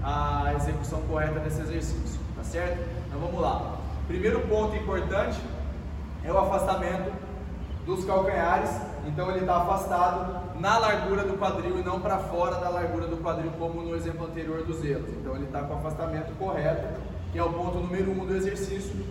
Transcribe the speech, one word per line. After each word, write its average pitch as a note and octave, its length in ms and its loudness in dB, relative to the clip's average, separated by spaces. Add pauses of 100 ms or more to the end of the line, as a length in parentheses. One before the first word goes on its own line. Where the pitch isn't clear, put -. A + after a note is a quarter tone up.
a - 540 2
execução - 460 0
correta D#3 360 2
desse D#3 220 0
exercício, - 580 -2 (160)
tá - 80 -6
certo? - 420 -2 (220)
Então C#3+ 120 -4
vamos F3 220 -2
lá. - 360 0 (300)
Primeiro G3 340 2
ponto G#3+ 340 4
importante G3 640 0 (840)
é E3 80 -2
o F#3+ 60 6
afastamento F#3+ 760 2 (760)
dos F#3 180 0
calcanhares. F#3 640 4 (380)
Então F3 240 -2
ele F#3 140 0
tá F3+ 120 6
afastado F3+ 1000 2
na G3+ 180 6
largura G3+ 460 4
do F#3+ 140 0
quadril F#3 420 2
e F3 40 0
não F3+ 160 0
pra G3+ 180 2
fora F3 380 2
da F3+ 140 0
largura E3 380 0
do E3 100 -2
quadril, D#3+ 340 0
como E3+ 300 -2
no E3 140 -2
exemplo E3 300 -4
anterior D#3+ 380 -4
dos D#3+ 200 -2
erros. C#3+ 260 -2
Então C3 260 -4
ele C#3 120 -4
tá C#3+ 140 -4
com D3 140 -4
o - 20 -4
afastamento D#3 600 -4
correto, D3+ 640 0 (320)
que E3 60 -4
é E3 60 2
o E3 80 2
ponto F3 280 -2
número F#3+ 320 0
um F#3+ 140 -2
do F#3+ 100 0
exercício F#3+ 600 -2 (160)